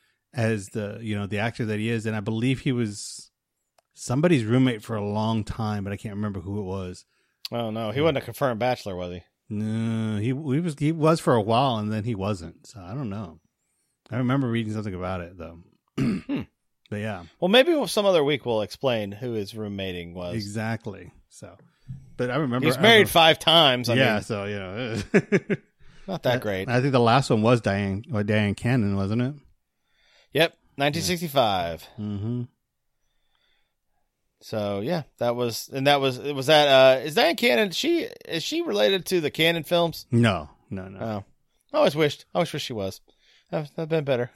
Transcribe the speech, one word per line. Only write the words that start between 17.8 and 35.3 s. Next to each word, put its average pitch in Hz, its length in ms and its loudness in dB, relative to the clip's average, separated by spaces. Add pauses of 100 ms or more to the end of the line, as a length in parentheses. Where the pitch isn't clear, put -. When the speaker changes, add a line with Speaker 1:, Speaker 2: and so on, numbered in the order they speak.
Speaker 2:
some 202 180 0
other 185 180 4
week 143 220 0
we'll 113 160 0
explain 107 500 -2
who 117 220 -8
his 104 220 -6
roommating 95 580 -8
was. 90 220 -8
Speaker 1:
Exactly. 107 800 -6 (180)
So, 90 260 -20 (600)
but 123 140 -4
I 123 60 -2
remember 127 280 0
Speaker 2:
He - 40 4
was - 100 2
married 214 280 8
Speaker 1:
I - 40 -4
Speaker 2:
five 160 280 6
times. 139 500 4
I 120 60 2
Speaker 1:
Yeah, 123 200 4
Speaker 2:
mean, 101 80 -2
Speaker 1:
so, 101 220 -6
you 104 140 -6
know. 107 380 -6 (160)
<laughs> 196 440 2 (520)
Speaker 2:
not 190 160 -8
that 123 100 2
Speaker 1:
I, 127 40 0
Speaker 2:
great. 98 300 -4
Speaker 1:
I 123 120 2
think 139 120 2
the 127 80 6
last 120 300 4
one 117 120 4
was 117 200 6
Diane, 98 500 0
or 104 100 0
Diane 104 320 2
Cannon, 110 420 0
wasn't 101 260 0
it? 135 120 -4 (1000)
Speaker 2:
Yep, 160 220 2 (200)
nineteen 143 260 0
sixty-five. 113 840 0 (120)
Speaker 1:
Mm-hmm. 107 440 -6 (2000)
Speaker 2:
So 101 400 -4
yeah, 151 220 -4 (160)
that 120 180 0